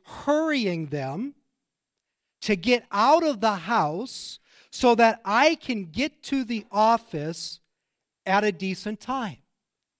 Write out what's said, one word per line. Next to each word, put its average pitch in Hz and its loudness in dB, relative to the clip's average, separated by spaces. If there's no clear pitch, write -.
hurrying 262 0
them 147 -6
to 214 0
get 226 0
out 269 4
of 269 -2
the 214 2
house 180 -4
so 240 4
that 226 4
I 254 2
can 214 -6
get 196 -6
to 269 -2
the 214 -6
office 202 0
at 196 2
a 208 0
decent 190 -6
time. 240 -8